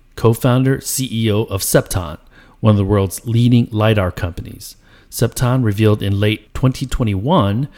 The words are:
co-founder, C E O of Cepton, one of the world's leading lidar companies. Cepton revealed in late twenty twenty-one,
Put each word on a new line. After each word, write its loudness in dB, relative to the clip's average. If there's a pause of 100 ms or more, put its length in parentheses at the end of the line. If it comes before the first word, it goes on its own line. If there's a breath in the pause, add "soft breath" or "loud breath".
(160 soft breath)
co-founder, 2
C -6
E 0
O 2
of -6
Cepton, -2 (440 soft breath)
one 4
of 4
the 2
world's 0
leading 4
lidar 2
companies. -10 (340 soft breath)
Cepton 0
revealed 2
in -2
late -2
twenty -2
twenty-one, 0 (100)